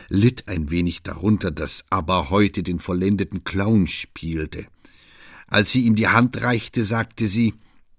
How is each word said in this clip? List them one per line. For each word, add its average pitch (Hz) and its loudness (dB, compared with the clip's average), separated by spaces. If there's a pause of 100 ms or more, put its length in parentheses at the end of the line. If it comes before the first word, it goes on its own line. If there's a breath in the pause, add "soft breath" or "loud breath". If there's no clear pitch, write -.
litt 117 2
ein 80 -4
wenig 87 0
darunter, 90 0
dass 80 -6
Abba 87 0
heute 98 2
den 87 -4
vollendeten 92 -2
Clown 98 2
spielte. - -8 (800 loud breath)
Als 101 2
sie 127 2
ihm 113 4
die 104 2
Hand 117 2
reichte, 120 -2
sagte 113 -4
sie: 107 2 (440 soft breath)